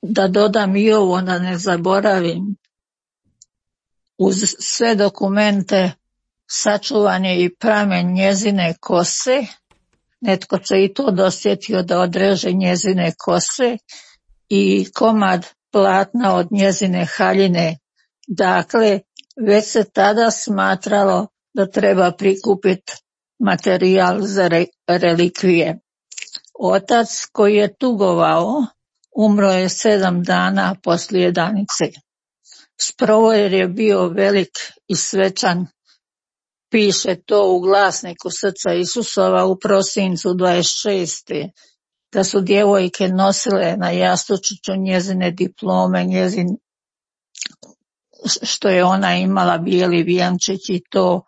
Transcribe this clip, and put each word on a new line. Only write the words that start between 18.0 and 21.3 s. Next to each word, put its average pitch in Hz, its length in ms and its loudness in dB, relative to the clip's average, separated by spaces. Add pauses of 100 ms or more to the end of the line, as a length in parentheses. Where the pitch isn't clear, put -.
Dakle, 196 720 0 (480)
već 208 180 4
se 220 180 0 (100)
tada 214 380 2
smatralo 196 960 0 (260)